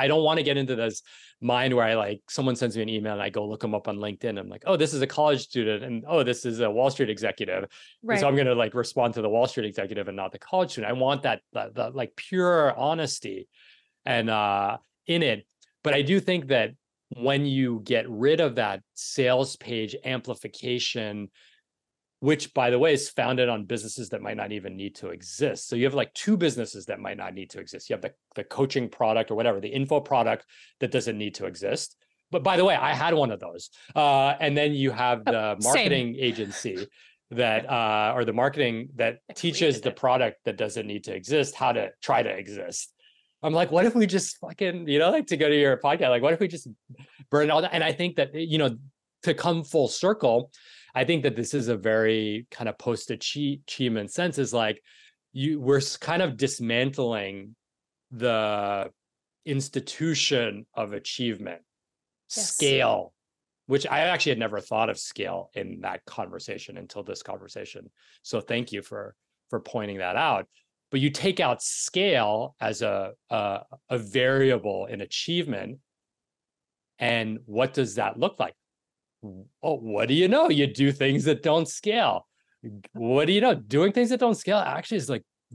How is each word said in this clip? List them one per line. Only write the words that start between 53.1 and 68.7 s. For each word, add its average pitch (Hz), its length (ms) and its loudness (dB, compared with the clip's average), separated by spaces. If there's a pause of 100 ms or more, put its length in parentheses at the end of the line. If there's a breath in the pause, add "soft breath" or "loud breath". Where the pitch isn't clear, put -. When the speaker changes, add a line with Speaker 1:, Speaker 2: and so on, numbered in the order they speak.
Speaker 1:
achievement 113 480 -4
sense 170 280 -2
is, 117 140 0
like, 110 280 0 (520 soft breath)
you, 147 260 -2
we're 135 180 4
s-, 139 200 -2
kind 170 260 -2
of 127 140 -2
dismantling 117 1200 -2 (540)
the 107 800 0 (560)
institution 135 1300 -2
of 104 200 -6
achievement, 101 680 -6 (720)
Speaker 2:
Yes. 208 140 -4
Speaker 1:
scale, 123 640 2 (540)
which 139 180 2
I 143 160 0
actually 170 300 2
had 117 80 0
never 107 200 -2
thought 110 300 0
of 101 80 -4
scale 92 560 -8
in 95 280 -10
that 92 240 -8
conversation 92 720 -12
until 92 260 -14
this 95 180 -12
conversation. 98 680 -16 (320 soft breath)
So 110 180 -6
thank 120 300 -4